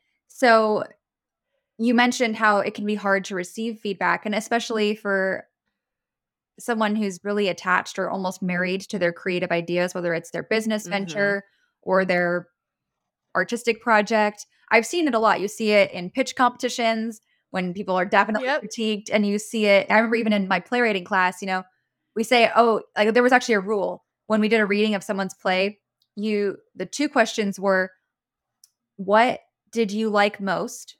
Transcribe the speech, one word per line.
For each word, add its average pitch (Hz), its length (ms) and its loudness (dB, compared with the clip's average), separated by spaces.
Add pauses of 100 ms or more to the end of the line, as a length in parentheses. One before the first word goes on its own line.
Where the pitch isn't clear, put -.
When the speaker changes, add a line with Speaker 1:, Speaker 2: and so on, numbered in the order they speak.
(280)
Speaker 1:
So 220 560 2 (920)
you 233 160 2
mentioned 240 420 2
how 214 240 4
it - 140 -2
can 208 120 -6
be 208 100 0
hard 196 300 0
to 202 100 -8
receive 220 440 -6
feedback, 180 460 -2
and 190 80 -4
especially 214 600 -2
for 190 520 -2 (1120)
someone 220 360 -2
who's 196 280 -4
really 208 240 -2
attached 180 520 -2
or 175 100 -4
almost 190 320 -6
married 180 400 -2
to - 160 -8
their 170 140 0
creative 180 400 -4
ideas, 175 420 -2
whether 175 180 -4
it's 165 180 -6
their 170 120 -8
business 220 420 -4
Speaker 2:
Mm-hmm. 175 60 -12
Speaker 1:
venture 196 540 -2 (380)
or 190 220 2
their 175 440 0 (880)
artistic 220 460 -2
project. 214 640 2 (240)
I've 226 160 6
seen 339 220 0
it 240 60 -2
a 220 60 2
lot. 202 200 4
You 196 80 -2
see 208 240 -2
it 196 200 4
in 180 180 -10
pitch - 260 -4
competitions 233 840 -2 (300)
when 180 240 -4
people 185 220 -4
are 180 100 2
definitely 208 400 2
Speaker 2:
Yep. 285 180 -2
Speaker 1:
critiqued, 214 480 -4
and 208 140 2
you 202 120 0
see 214 280 -2
it, 196 240 4
I 202 60 4
remember 226 200 2
even 220 180 0
in 196 140 -2
my 185 120 0
playwriting 220 440 -2
class, 185 380 0
you 196 60 -8
know, 185 160 -2 (520)
we 220 80 0
say, 233 320 4
oh, 226 260 4 (140)
like, 214 180 2
there 247 80 4
was 254 100 6
actually 240 240 4
a 196 40 2
rule. 185 440 -4 (220)
When 214 140 2
we 214 80 2
did 220 120 4
a 208 60 2
reading 208 300 2
of 180 80 -6
someone's 196 300 -6
play, 196 460 -2 (360)
you, 202 420 -2 (160)
the 185 120 -8
two 285 220 -4
questions 220 520 -2
were, 190 320 0 (1040)
"What 214 440 2 (320)
did 220 200 -2
you 220 180 -2
like 208 300 0
most? 196 600 -6